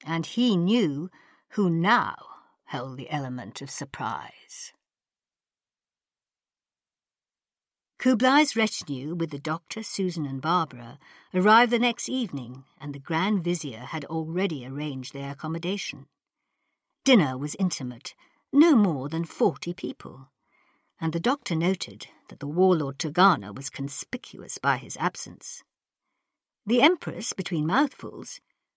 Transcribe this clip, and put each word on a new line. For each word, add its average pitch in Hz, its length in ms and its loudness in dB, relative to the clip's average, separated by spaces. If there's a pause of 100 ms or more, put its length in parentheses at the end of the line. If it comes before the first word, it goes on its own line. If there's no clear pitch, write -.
and 165 220 -2
he 233 300 2
knew 175 540 2 (420)
who 190 180 2
now 170 460 2 (480)
held 131 340 -8
the 135 120 -12
element 127 520 -6
of 139 80 -10
surprise. - 1040 -8 (3250)
Kublai's 262 560 4
retinue, 156 600 -2
with 165 160 -2
the 139 100 -8
doctor, 160 420 -6
Susan 175 440 -2
and 135 160 -6
Barbara, 143 560 -2 (340)
arrived 214 400 6
the 233 60 4
next 233 320 0
evening, 135 540 -6 (120)
and 143 180 -10
the 143 60 -10
Grand 175 420 0
Vizier 143 440 -4
had 151 180 -6
already 160 640 -4
arranged 135 480 -6
their 139 180 -8
accommodation. 160 760 -6 (960)
Dinner 151 340 6
was 147 200 -6
intimate, 127 560 -4 (380)
no 302 240 8
more 151 320 4
than 165 160 -2
forty 175 480 0
people, - 580 -10 (720)
and 160 120 0
the 170 60 0
doctor 220 380 -2
noted 170 520 -2 (200)
that - 120 -18
the 139 60 -8
warlord 156 520 2
Tegana 156 540 2
was 120 180 -10
conspicuous - 880 -8
by 139 180 0
his 120 220 -10
absence. - 640 -8 (1000)
The 226 160 4
Empress, 302 500 2
between 156 340 -2
mouthfuls, - 720 -2 (360)